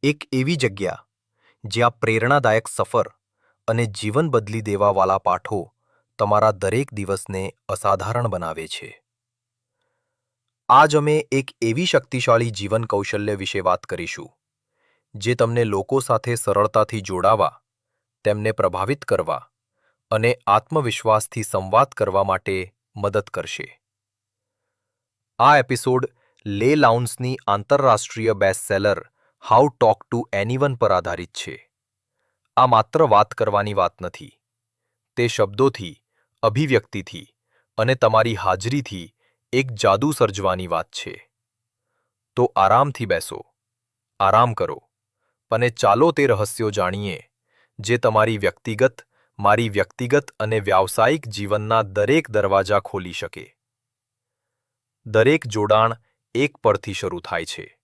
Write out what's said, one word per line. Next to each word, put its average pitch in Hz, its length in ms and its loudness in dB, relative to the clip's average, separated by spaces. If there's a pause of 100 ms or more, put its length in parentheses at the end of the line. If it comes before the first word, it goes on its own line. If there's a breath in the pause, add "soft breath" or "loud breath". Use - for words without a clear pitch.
એક 147 140 0 (160)
એવી 131 240 -2
જગ્યા, 101 500 -4 (580)
જ્યાં 117 340 0
પ્રેરણાદાયક 113 680 2
સફર - 400 -2 (600)
અને 113 180 0
જીવન 107 420 -2
બદલી 110 320 -2
દેવાવાળા 98 580 2
પાઠો 92 560 -4 (440)
તમારા 104 320 4
દરેક 101 420 -2
દિવસને 98 600 -6 (160)
અસાધારણ 101 600 -2
બનાવે 80 400 -8
છે. - 340 -14 (1700)
આજ 147 280 8
અમે 151 360 2
એક 135 180 -2 (120)
એવી 117 220 0
શક્તિશાળી 120 680 0
જીવન 104 340 -4
કૌશલ્ય 104 500 -4
વિશે 95 260 -6
વાત 90 220 0
કરીશું, - 480 -10 (840)
જે 110 200 -2
તમને 117 300 2
લોકો 104 360 -2
સાથે 120 340 -2
સરળતાથી 107 680 0
જોડાવા, 95 640 0 (600)
તેમને 107 280 -2
પ્રભાવિત 98 520 -2
કરવા 80 460 -4 (600)
અને 113 260 0 (100)
આત્મવિશ્વાસથી 110 960 0
સંવાદ 101 440 0
કરવા 98 380 -2
માટે 95 500 -4 (220)
મદદ 101 260 -2
કરશે. - 600 -12 (1600)
આ 143 180 6
એપિસોડ 127 520 0 (380)
લે 107 280 2
લાઉન્સની 123 720 0
આંતરરાષ્ટ્રીય 110 840 0
બેસ્ટસેલર 98 800 0 (420)
How 127 140 6
Talk 113 300 2 (180)
to 104 300 -4
Anyone 131 320 -2
પર 107 160 0
આધારિત 87 380 -4
છે. - 400 -16 (880)
આ 127 100 6
માત્ર 127 360 4
વાત 107 280 4
કરવાની 104 440 -2
વાત 90 280 -2
નથી. - 300 -14 (840)
તે 120 120 0
શબ્દોથી, 104 680 -2 (460)
અભિવ્યક્તિથી 110 840 -2 (520)
અને 113 160 0
તમારી 110 400 2
હાજરીથી 98 800 -6 (380)
એક 131 200 -2
જાદુ 110 400 2
સર્જવાની 95 540 -2
વાત 82 200 -4
છે. - 440 -16 (1080)
તો 123 200 2
આરામથી 117 500 2
બેસો, - 380 -6 (760)
આરામ 110 320 4
કરો 80 300 -6 (680)
અને 117 180 0
ચાલો 117 420 4
તે 143 160 0
રહસ્યો 107 440 0
જાણીએ, 98 520 -4 (560)
જે 110 200 0
તમારી 110 400 2
વ્યક્તિગત, 107 680 -2 (320)
મારી 107 300 2
વ્યક્તિગત 120 600 -2
અને 110 300 -4
વ્યાવસાયિક 101 680 0
જીવનના 107 540 -2
દરેક 104 480 0
દરવાજા 98 480 0
ખોલી 90 340 -8
શકે. - 440 -14 (1500)
દરેક 113 400 2
જોડાણ 110 500 2 (380)
એક 139 220 -2
પરથી 104 360 0
શરૂ 90 280 -6
થાય 85 240 -6
છે. - 400 -14